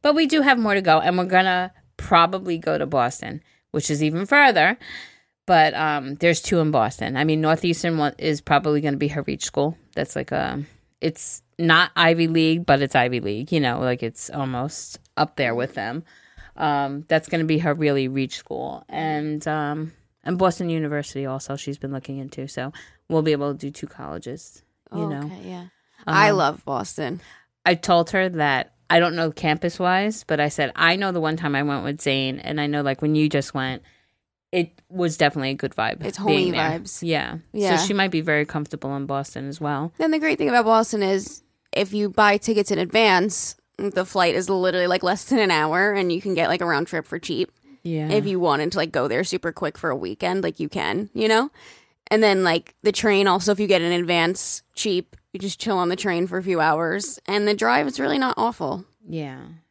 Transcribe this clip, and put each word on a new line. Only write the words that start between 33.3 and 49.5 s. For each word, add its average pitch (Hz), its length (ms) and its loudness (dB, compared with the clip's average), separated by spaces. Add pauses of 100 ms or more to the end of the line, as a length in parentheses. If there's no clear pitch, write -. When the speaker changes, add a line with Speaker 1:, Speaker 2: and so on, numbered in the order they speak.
Speaker 1:
went, 131 300 -4 (720)
it 175 360 -2
was 175 280 -2
definitely 143 340 2
a 135 40 -4
good - 200 -6
vibe 110 300 -4
Speaker 2:
It's - 140 -6
Speaker 1:
being 196 100 -2
Speaker 2:
homey 147 240 4
Speaker 1:
there." 160 260 0
Speaker 2:
vibes. - 240 -12
Speaker 1:
Yeah. 160 360 -2 (140)
Speaker 2:
Yeah. 185 260 2
Speaker 1:
So 170 100 2
she 202 60 0
might 190 180 2
be 165 80 0
very 151 260 2
comfortable 147 480 -6
in 139 120 -6
Boston 139 420 -6
as 139 120 -12
well. 147 380 -4
Speaker 2:
Then 320 140 2
the 311 80 0
great 311 180 0
thing 294 100 0
about 240 180 4
Boston 220 360 2
is 190 400 -2 (300)
if 196 200 -2
you 208 160 0
buy 208 280 4
tickets 214 340 0
in 190 80 0
advance, 185 800 2 (200)
the 190 300 -2
flight 180 300 2
is 180 120 -2
literally, 185 380 0
like, 180 160 0
less 185 220 0
than 247 160 2
an 196 100 2
hour, 165 420 2
and 185 200 0
you 180 80 -2
can 190 140 -4
get, 165 140 2
like, 175 120 0
a 180 60 -2
round 160 200 0
trip 160 200 -8
for - 120 -8
cheap. 170 320 -4 (320)
Speaker 1:
Yeah. 156 260 -4
Speaker 2:
If 208 160 2
you 190 140 -2
wanted 151 320 2
to, - 80 -4
like, 160 140 -2
go 131 160 0
there 131 160 0
super 175 260 -4